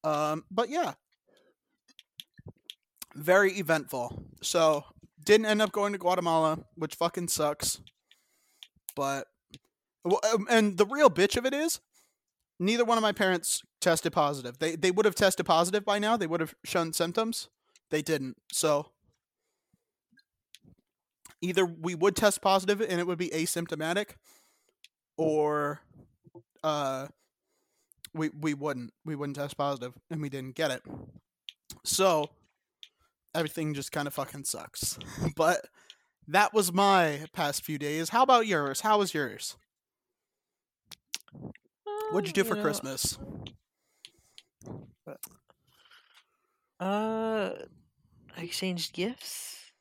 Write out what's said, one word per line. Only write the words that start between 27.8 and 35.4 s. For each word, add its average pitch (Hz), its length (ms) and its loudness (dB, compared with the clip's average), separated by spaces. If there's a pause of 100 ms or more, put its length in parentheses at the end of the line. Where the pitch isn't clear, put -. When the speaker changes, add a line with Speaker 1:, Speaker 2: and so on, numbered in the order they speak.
Speaker 1:
we, 156 160 -2
we 151 240 -4
wouldn't. 139 380 -6 (120)
We 156 120 -6
wouldn't 143 200 -6
test 143 220 -8
positive, 131 360 -4 (160)
and 156 120 -6
we 143 80 -6
didn't 131 260 -10
get 156 140 0
it. 127 120 -4 (1000)
So, 170 460 2 (1040)
everything 156 400 -2
just 139 180 -8
kinda 147 180 -4
fucking 139 340 -8
sucks. - 540 -8 (180)
<laughs> - 200 -4
But 165 300 2 (600)